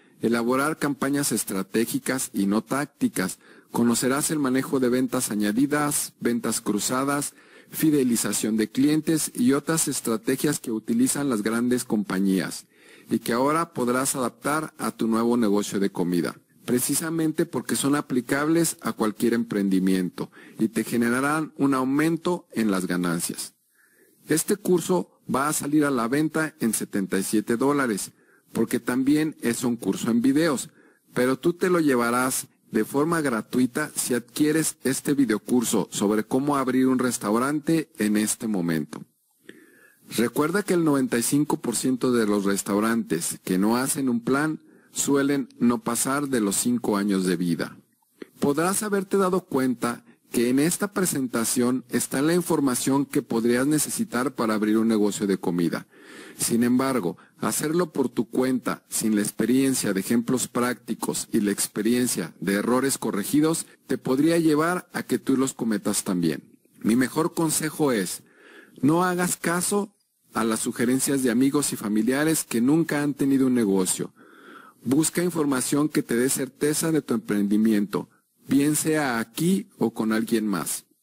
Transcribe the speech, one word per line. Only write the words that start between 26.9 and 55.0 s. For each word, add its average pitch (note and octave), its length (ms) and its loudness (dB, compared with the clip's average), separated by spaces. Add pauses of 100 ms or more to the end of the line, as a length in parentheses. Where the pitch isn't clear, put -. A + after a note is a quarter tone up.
y F#2+ 60 -2
siete A2 320 0
dólares, C3 560 0 (400)
porque A2+ 260 0
también C3+ 640 0
es A#2 240 -2
un A#2+ 120 0
curso F#2+ 360 -2
en A#2 100 2
videos, C3+ 480 2 (420)
pero B2+ 260 0
tú F3 160 0
te F#3+ 140 -2
lo F3+ 120 4
llevarás B2+ 680 0 (240)
de G#2+ 140 0
forma D#3+ 360 0
gratuita B2+ 720 -2
si - 200 -4
adquieres D3+ 680 0
este C3 320 -2
videocurso A2+ 800 0
sobre G#2+ 320 0
cómo C#3 320 0
abrir C3 320 2
un C3 100 2
restaurante B2+ 1000 0
en G#2 180 2
este G#2+ 320 -2
momento. E2+ 560 -2 (1120)
Recuerda D3 460 0
que G3 120 -2
el F3 100 2
noventa C3 340 2
y A#2 40 0
cinco C#3+ 380 0
por A#2 160 -4
ciento C3 360 0
de A#2 140 2
los G#2 180 2
restaurantes G2+ 1000 -2
que F#2 140 0
no G#2+ 180 2
hacen C3+ 320 -2
un A#2 120 0
plan C#3+ 400 -2 (320)
suelen C#3 560 0 (100)
no A#2+ 240 2
pasar C3+ 460 -2
de B2+ 120 0
los G2+ 160 0
cinco A#2+ 400 0
años G2 280 0
de F#2 120 2
vida. F2 400 -2 (640)
Podrás D#3+ 420 0
haberte G3 340 -2
dado F#3 300 2
cuenta B2 580 -2 (260)
que A#2+ 200 2
en C3 80 4
esta F3+ 340 0
presentación B2+ 960 -2
está B2 320 -2
la D#3+ 140 2
información C#3+ 720 0
que - 160 -2
podrías A#2+ 460 2
necesitar C3 640 -2
para A2 200 0
abrir G#2+ 240 2
un A2+ 100 4
negocio G#2 400 2